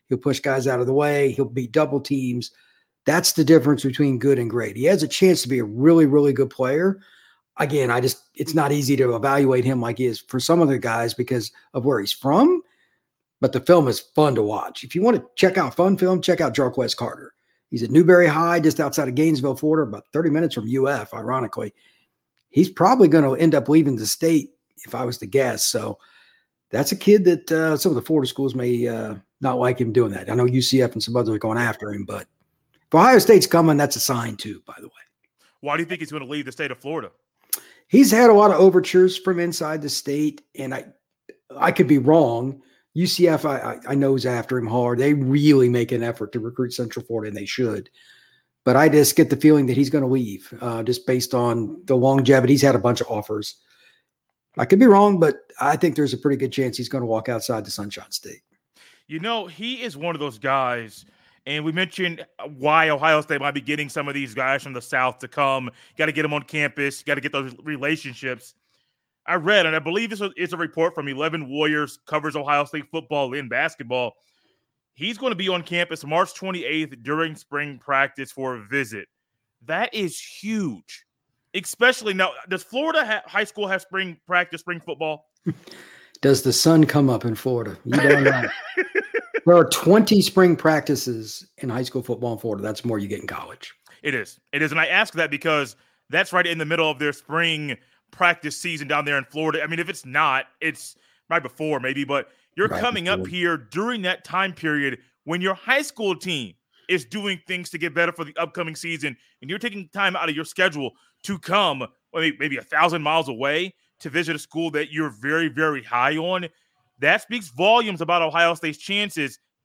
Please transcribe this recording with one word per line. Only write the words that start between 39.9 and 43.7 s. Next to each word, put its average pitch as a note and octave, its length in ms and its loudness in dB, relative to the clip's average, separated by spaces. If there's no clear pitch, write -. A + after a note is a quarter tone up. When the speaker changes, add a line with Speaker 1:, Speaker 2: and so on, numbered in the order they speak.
Speaker 1:
and C3+ 180 -8
I, - 120 -10
I F3 180 0
could E3 140 4
be C#3+ 120 6
wrong. C3 640 2
U E3+ 120 0
C F3 220 2
F, D#3 180 0
I, C#3 120 -2
I, A2+ 220 -8